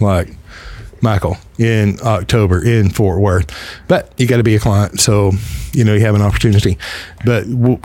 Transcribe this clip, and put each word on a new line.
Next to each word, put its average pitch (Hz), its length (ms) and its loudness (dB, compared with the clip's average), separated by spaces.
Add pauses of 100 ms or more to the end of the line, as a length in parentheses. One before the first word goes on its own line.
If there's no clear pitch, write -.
like 95 340 0 (680)
Michael 98 360 0 (200)
in 110 460 0
October 98 600 0
in 113 260 2
Fort 95 320 0
Worth, 92 280 0 (380)
but - 300 0
you 123 100 0
gotta 120 160 2
be 110 120 4
a 104 40 2
client. 104 400 0
So, 104 320 2 (400)
you 117 140 2
know, 107 80 4
you 104 80 2
have 107 140 2
an 104 60 2
opportunity, 101 560 2 (460)
but 113 260 0
w-, 123 360 0